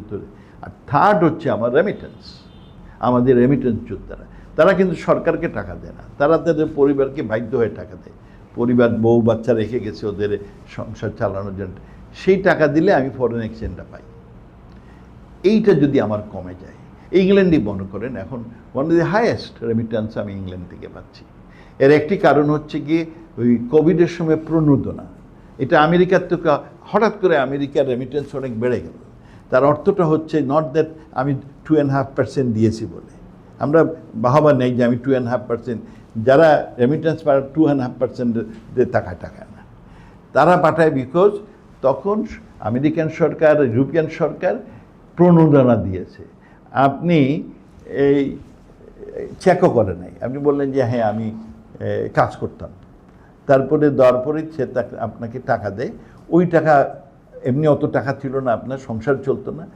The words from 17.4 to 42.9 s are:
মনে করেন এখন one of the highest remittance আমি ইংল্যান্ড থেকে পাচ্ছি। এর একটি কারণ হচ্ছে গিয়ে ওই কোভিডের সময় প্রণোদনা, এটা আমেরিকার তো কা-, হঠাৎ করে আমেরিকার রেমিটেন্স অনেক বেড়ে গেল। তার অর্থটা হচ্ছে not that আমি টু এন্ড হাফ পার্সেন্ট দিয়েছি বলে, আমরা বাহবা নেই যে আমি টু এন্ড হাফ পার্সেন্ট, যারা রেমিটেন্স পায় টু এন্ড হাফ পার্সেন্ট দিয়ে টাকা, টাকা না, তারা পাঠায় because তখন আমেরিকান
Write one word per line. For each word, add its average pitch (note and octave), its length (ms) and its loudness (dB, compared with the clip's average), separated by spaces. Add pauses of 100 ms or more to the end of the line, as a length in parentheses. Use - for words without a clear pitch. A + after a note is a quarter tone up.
মনে G2+ 340 -4
করেন G#2+ 260 -10
এখন G#2 260 -12 (320)
one C3+ 100 -2
of E3 80 0
the E3 120 4
highest D3+ 640 -2
remittance A2+ 480 -4
আমি G#2 140 -8
ইংল্যান্ড F#2 360 -12
থেকে E2+ 180 -18
পাচ্ছি। - 380 -20 (540)
এর C#3 120 6
একটি D3+ 260 2
কারণ D3 320 4
হচ্ছে D3+ 300 -4
গিয়ে D#3+ 260 -2 (320)
ওই A#2 340 0
কোভিডের D#3+ 360 4
সময় D#3+ 300 -2 (100)
প্রণোদনা, C#3+ 580 0 (520)
এটা D3+ 260 2
আমেরিকার F3 460 2
তো F3 80 -2
কা-, D3 220 0 (220)
হঠাৎ G#3 400 0
করে E3+ 160 2
আমেরিকার C#3 500 -2
রেমিটেন্স B2+ 480 -6
অনেক B2+ 240 -8
বেড়ে B2 220 0
গেল। - 100 -14 (580)
তার C3 140 4
অর্থটা E3 420 2
হচ্ছে D#3 320 0
not C#3+ 260 0 (100)
that D#3 120 2 (260)
আমি C#3 240 -2 (300)
টু D#3 100 0
এন্ড C#3 160 2
হাফ C#3 240 0
পার্সেন্ট B2+ 380 -2
দিয়েছি A2 320 0
বলে, - 340 -16 (400)
আমরা D#3 260 2 (300)
বাহবা C#3 380 4
নেই B2+ 220 0
যে A#2+ 80 2
আমি A#2+ 120 2
টু B2 160 -4
এন্ড B2+ 160 0
হাফ A#2 200 -4
পার্সেন্ট, A2+ 340 -6 (440)
যারা D3 540 4
রেমিটেন্স D3+ 440 0
পায় C#3 180 2 (120)
টু D#3 160 4
এন্ড C#3 120 0
হাফ B2 180 -6
পার্সেন্ট A#2+ 380 -2 (380)
দিয়ে A#2+ 100 2
টাকা, F#2 280 -4
টাকা - 260 -16
না, - 240 -20 (680)
তারা D#3+ 240 6
পাঠায় D#3+ 340 2
because D#3+ 400 2 (500)
তখন G3+ 440 0 (340)
আমেরিকান D3+ 500 -2